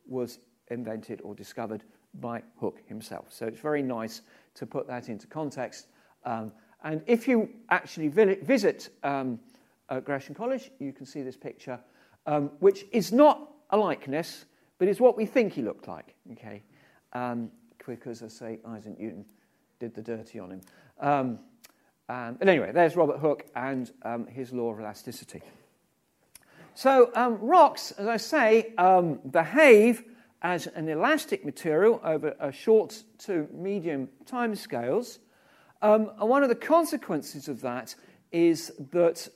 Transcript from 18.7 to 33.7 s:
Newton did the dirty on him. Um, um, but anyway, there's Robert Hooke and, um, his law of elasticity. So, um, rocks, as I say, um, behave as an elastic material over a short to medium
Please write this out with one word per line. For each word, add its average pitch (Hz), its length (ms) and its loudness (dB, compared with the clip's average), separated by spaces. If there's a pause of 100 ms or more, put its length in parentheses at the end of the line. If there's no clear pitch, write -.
Newton 104 260 -12 (540)
did 117 160 -12
the 107 80 -14
dirty 110 380 -12
on 92 100 -16
him. 95 100 -16 (380)
Um, 135 400 0 (720)
um, 123 260 -10
but 196 140 2
anyway, 120 240 4
there's 160 240 4
Robert 147 240 2
Hooke 147 340 0
and, 127 380 -6 (100)
um, 117 240 -8
his 123 260 -12
law 117 200 -4
of 107 80 -10
elasticity. - 600 -14 (1300)
So, 262 400 6
um, 233 260 0
rocks, 285 520 4
as 202 160 -6
I 233 80 0
say, 226 600 2
um, 180 440 4 (100)
behave 220 720 6 (400)
as 170 240 -2
an 160 220 -8
elastic 208 560 0
material 170 580 2
over 156 380 -2
a 143 100 -4
short 202 540 2 (140)
to 160 340 -4
medium 165 560 -6 (160)